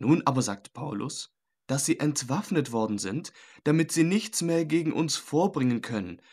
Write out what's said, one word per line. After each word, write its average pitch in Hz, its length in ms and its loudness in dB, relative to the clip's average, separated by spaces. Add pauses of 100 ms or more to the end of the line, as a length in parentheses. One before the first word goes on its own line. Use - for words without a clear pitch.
Nun 151 280 4
aber 127 140 2
sagt 101 320 -6
Paulus, 120 600 -8 (320)
dass 139 180 0
sie - 140 0
entwaffnet 147 720 0
worden 110 280 -2
sind, 101 340 -6 (320)
damit 160 260 4
sie 165 140 4
nichts - 380 0
mehr 170 220 2
gegen 156 280 0
uns 156 240 -2
vorbringen 139 680 0
können, 92 400 -6 (100)